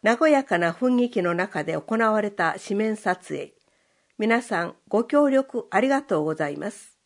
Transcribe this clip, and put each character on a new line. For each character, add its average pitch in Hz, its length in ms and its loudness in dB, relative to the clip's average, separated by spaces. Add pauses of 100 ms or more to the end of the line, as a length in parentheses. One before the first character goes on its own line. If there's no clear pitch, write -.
和 240 260 4
や 277 140 4
か 190 160 -2
な 170 140 0
雰 247 320 0
囲 240 60 -4
気 214 120 -2
の 175 100 0
中 175 300 -4
で 160 180 -4
行 - 140 -6
わ 220 260 2
れ 208 120 -4
た 170 260 -2
紙 202 200 -4
面 220 180 -2
撮 - 320 -4
影。 143 260 -10 (640)
皆 226 240 2
さ 190 220 -4
ん、 - 100 -10 (140)
ご 220 160 0
協 285 260 2
力 269 400 -2
あ 190 100 2
り 262 80 2
が 277 140 0
と 190 180 -2
う 151 40 -2
ご 156 100 -2
ざ 156 140 -4
い 147 80 -8
ま 147 160 -8
す。 - 340 -20